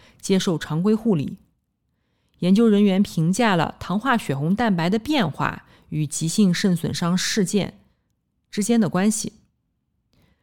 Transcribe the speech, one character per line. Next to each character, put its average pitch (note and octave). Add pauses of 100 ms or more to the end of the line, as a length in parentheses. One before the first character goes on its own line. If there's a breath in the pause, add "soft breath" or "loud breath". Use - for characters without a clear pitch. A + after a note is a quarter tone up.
(200 soft breath)
接 F#3+
受 F3+
常 D#3
规 G#3+
护 G#3+
理。 C#3 (1000)
研 F3+
究 A#3
人 G#3
员 G3
评 E3+
价 G#3
了 D#3+
糖 F3+
化 A#3+
血 -
红 D3+
蛋 G#3+
白 E3
的 A3+
变 B3
化 - (240 soft breath)
与 D3+
急 D#3+
性 F#3
肾 F3+
损 D3
伤 F3
事 -
件 - (720)
之 G#3
间 A#3
的 E3+
关 F#3+
系。 - (1080)